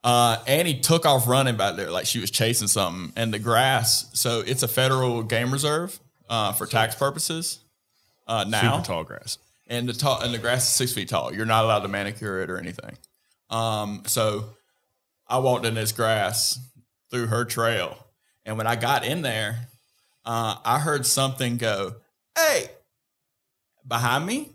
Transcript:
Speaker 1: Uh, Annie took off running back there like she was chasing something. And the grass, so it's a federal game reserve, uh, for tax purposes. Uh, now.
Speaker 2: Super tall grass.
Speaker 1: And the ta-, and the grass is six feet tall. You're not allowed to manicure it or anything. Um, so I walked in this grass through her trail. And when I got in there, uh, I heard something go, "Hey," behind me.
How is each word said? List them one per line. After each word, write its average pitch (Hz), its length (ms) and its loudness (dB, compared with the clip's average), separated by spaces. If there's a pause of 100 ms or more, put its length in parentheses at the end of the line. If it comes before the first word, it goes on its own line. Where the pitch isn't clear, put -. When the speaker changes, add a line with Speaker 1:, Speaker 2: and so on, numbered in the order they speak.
Speaker 1:
Uh, 120 420 6
Annie 147 340 2
took 165 260 4
off 135 220 6
running 127 280 4
back 95 200 0
there 92 140 -6
like 90 160 -2
she 117 140 -2
was 95 100 -4
chasing 113 380 0
something. 90 480 0
And 113 180 -2
the 110 40 -4
grass, 120 760 2
so 117 260 0
it's 127 220 -2
a 120 60 0
federal 127 560 2
game 117 280 0
reserve, 151 460 -2 (300)
uh, 107 240 0
for - 140 -4
tax 113 280 2
purposes. 160 640 -4 (680)
Uh, 110 220 0
now. 110 280 2
Speaker 2:
Super - 100 -4
tall 82 180 -4
grass. - 320 -12 (300)
Speaker 1:
And 120 220 -4
the 120 40 -4
ta-, 135 300 0
and 120 100 -4
the 117 60 -6
grass 117 280 0
is - 80 2
six - 180 0
feet 92 160 -4
tall. 71 260 -2
You're 104 120 -4
not 113 180 4
allowed 107 160 4
to 98 80 -6
manicure 101 520 -4
it 85 100 -6
or 92 60 -4
anything. 87 400 -12 (540)
Um, 107 560 -4
so 110 480 -2 (760)
I 120 100 0
walked 127 280 2
in 113 80 0
this 110 180 -2
grass 110 640 0 (520)
through 120 160 -4
her 113 180 0
trail. 113 520 0 (500)
And 110 100 -6
when 110 100 -2
I 117 100 2
got 117 280 0
in 147 180 -2
there, 113 460 -4 (560)
uh, 113 400 -2
I 120 140 4
heard 147 260 -2
something 127 540 0
go, 104 380 -2 (420)
"Hey," 302 320 2 (1160)
behind 123 380 0
me. 254 300 -6